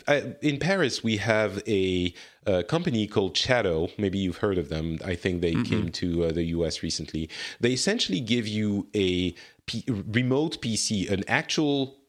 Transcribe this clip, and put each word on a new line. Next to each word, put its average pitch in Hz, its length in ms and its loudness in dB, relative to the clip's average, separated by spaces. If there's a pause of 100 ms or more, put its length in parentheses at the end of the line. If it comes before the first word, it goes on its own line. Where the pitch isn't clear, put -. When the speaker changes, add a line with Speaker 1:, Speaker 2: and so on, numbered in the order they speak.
Speaker 1:
I, 127 340 2
in 147 180 0
Paris, 175 440 0
we 110 140 2
have 107 500 2
a, 92 460 2 (320)
a 92 180 2
company 127 440 0
called 98 300 0
Shadow. 95 500 2 (100)
Maybe 98 220 0
you've 92 180 0
heard 98 220 2
of 78 100 0
them. 80 340 -2
I 92 120 -4
think 90 260 0
they 85 120 2
Speaker 2:
Mm-mm. 117 120 0
Speaker 1:
came 107 280 0
to, 85 320 0
uh, 82 60 0
the 85 120 0
U 85 220 0
S - 180 -4
recently. 80 440 -6 (320)
They 120 120 2
essentially 190 480 0
give 117 280 0
you 104 460 0
a 92 400 2 (320)
P-, - 220 -8
remote 127 760 0
P 113 140 -2
C, 101 320 0
an 98 200 0
actual 143 680 0 (120)